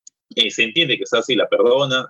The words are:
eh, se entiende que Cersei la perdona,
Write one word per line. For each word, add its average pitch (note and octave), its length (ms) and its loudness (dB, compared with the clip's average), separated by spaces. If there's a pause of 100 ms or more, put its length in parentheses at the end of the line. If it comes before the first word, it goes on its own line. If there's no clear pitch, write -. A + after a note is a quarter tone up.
(360)
eh, A2+ 160 0
se A#2+ 120 -2
entiende D3 340 0
que - 80 -8
Cersei A#2 300 -2
la F#2+ 140 0
perdona, B2+ 600 2